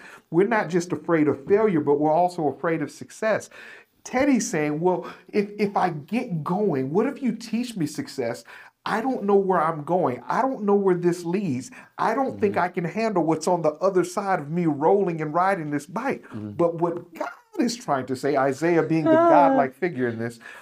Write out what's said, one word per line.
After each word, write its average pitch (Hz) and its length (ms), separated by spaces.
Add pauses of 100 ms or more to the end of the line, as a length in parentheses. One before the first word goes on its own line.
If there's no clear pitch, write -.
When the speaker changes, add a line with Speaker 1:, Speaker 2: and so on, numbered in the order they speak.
(300)
Speaker 1:
we're 180 180
not 208 220
just 170 220
afraid 156 360
of - 200
failure, 202 340
but 139 180
we're 151 120
also 175 360
afraid 160 360
of 135 80
success. - 580 (540)
Teddy's 254 440
saying, 151 320
"Well, 175 280 (260)
if, 202 240
if 202 180
I 185 140
get 170 540
going, 160 500
what 233 140
if 277 160
you 226 120
teach - 400
me 156 120
success? - 560 (420)
I 214 160
don't 254 220
know 202 120
where 185 240
I'm 156 240
going. 147 440
I 202 160
don't 269 180
know 202 140
where 190 180
this 170 320
leads. 165 460 (260)
I 208 160
don't 226 260
think 202 140
Speaker 2:
Mm-hmm. 175 120
Speaker 1:
I 180 40
can 175 160
handle 208 380
what's 156 240
on 175 160
the 151 180
other 185 220
side 190 360
of 143 120
me 170 160
rolling 165 540
and 151 120
riding 175 380
this 147 160
bike." 233 420
Speaker 2:
Mm-hmm. 104 220
Speaker 1:
But 165 240
what 170 400
God - 140 (280)
is 247 180
trying 135 300
to 131 100
say, 139 220
Isaiah 147 460
being 160 220
the 320 120
Speaker 2:
Ah. 339 120
Speaker 1:
godlike 262 440
figure 131 340
in 110 120
this, 117 200 (220)